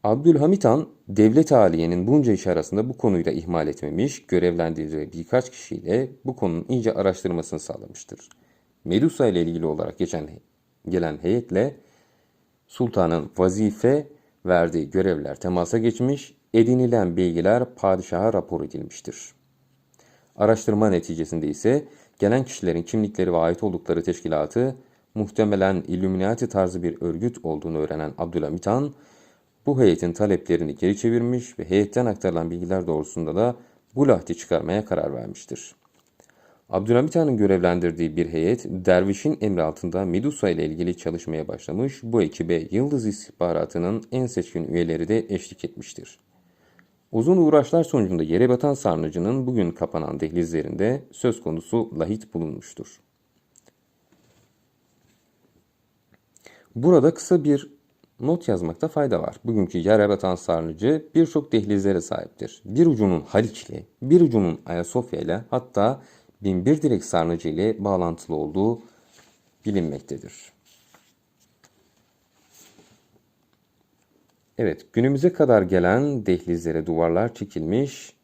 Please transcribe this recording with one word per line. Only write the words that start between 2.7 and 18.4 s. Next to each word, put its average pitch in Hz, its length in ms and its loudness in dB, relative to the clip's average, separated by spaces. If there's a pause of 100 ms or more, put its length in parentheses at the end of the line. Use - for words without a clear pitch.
bu - 80 -8
konuyu 90 280 2
da 82 60 0
ihmal 80 360 -2
etmemiş, 80 580 -4
görevlendirdiği 82 880 -2
birkaç 123 380 -2
kişiyle 123 580 -4 (160)
bu 131 100 -6
konunun 85 340 -2
iyice 113 240 0
araştırmasını 87 640 -2
sağlamıştır. - 720 -16 (560)
Medusa 127 420 2
ile 87 140 2
ilgili 82 240 -2
olarak 78 320 -4
geçen, 80 320 -4 (600)
gelen 85 320 -2
heyetle 117 540 -2 (920)
sultanın 85 680 -2
vazife 107 680 0 (380)
verdiği 85 440 0
görevler 80 460 -2
temasa 90 420 -2
geçmiş, 123 600 -2 (160)
edinilen 117 640 2
bilgiler 92 580 0
padişaha 95 580 0
rapor 85 300 -4